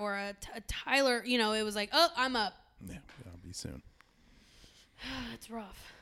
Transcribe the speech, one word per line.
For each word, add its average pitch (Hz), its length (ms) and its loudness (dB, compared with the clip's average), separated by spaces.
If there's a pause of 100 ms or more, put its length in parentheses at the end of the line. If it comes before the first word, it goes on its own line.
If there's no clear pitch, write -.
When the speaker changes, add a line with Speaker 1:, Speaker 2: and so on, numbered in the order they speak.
Speaker 1:
or 202 160 -2
a, 202 240 -4
T-, - 160 -14
a 220 60 -10
Tyler, 262 640 2
you 247 140 4
know, 214 140 4
it 220 100 2
was 214 140 -2
like, 202 160 0
"Oh, 320 240 8
I'm 254 180 2
up." 208 180 2 (320)
Speaker 2:
Yeah, 92 120 -10 (300)
I'll 87 180 -16
be 87 80 -12
soon. - 280 -10 (1160)
Speaker 1:
<sighs> 254 360 -8
It's - 160 -14
rough. 214 520 -10